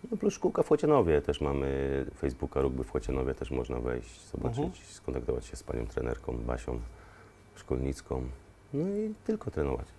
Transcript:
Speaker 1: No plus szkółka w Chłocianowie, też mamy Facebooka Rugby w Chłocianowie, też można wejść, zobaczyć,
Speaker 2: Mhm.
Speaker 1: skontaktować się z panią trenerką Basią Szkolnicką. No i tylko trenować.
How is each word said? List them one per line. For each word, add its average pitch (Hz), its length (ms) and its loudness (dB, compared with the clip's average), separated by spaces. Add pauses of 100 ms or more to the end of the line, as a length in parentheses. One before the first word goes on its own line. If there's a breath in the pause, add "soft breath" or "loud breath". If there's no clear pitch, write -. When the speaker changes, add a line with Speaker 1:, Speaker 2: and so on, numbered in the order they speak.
(100)
Speaker 1:
No 220 60 -2
plus 202 180 2
szkółka - 280 2
w - 60 2
Chłocianowie, 127 540 8
też - 180 0
mamy 67 640 2 (120)
Facebooka 69 420 0
Rugby 65 240 2
w - 60 -8
Chłocianowie, 65 440 0
też 65 160 -6
można 62 300 -2
wejść, 62 500 -6
zobaczyć, 120 280 -2
Speaker 2:
Mhm. 175 320 -4
Speaker 1:
skontaktować 62 560 -4
się - 100 -12
z - 60 -14
panią 60 240 -4
trenerką 60 520 -4
Basią 60 420 -4 (760 loud breath)
Szkolnicką. 65 640 -4 (520)
No 160 140 0
i 214 260 -4 (100)
tylko 214 260 -2
trenować. 69 360 -2 (120)